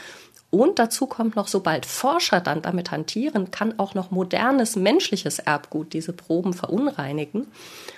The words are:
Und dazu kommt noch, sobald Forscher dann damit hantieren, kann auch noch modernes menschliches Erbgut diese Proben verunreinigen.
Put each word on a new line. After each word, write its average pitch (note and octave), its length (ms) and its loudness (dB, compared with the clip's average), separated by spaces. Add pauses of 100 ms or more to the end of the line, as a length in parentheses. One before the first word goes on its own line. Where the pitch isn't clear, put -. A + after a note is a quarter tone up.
(520)
Und D4 260 6
dazu A#3 280 2
kommt A3+ 280 -2
noch, G3+ 140 0
sobald D#3+ 380 0
Forscher C#4+ 560 2
dann D#3 180 0
damit F3 300 -4
hantieren, G3 600 -2
kann A3 280 -4
auch G3 160 -2
noch F#3 160 -2
modernes G#3+ 640 2
menschliches G3 640 2
Erbgut D3+ 560 -2
diese D#3+ 180 -4
Proben F3 400 0
verunreinigen. F3+ 920 -2 (520)